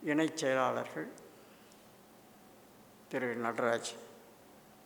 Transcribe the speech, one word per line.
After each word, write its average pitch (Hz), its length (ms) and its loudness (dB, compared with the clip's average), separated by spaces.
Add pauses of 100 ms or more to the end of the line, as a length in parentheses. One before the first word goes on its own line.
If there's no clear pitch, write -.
இணைச் 156 340 2
செயலாளர்கள் 131 720 2 (2000)
திரு 123 280 -2
நடராஜ், 117 580 0 (920)